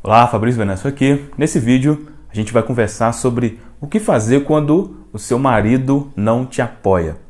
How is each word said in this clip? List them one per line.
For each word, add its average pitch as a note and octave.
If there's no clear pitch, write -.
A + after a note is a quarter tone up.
Olá, A2+
Fabrício A#2
Venâncio G2
aqui. C#3
Nesse D#3
vídeo, C3
a -
gente G#2+
vai A2+
conversar A#2
sobre A#2+
o D3+
que G#3
fazer C#3
quando D3+
o G#2+
seu -
marido C3
não A2+
te C3
apoia. F#2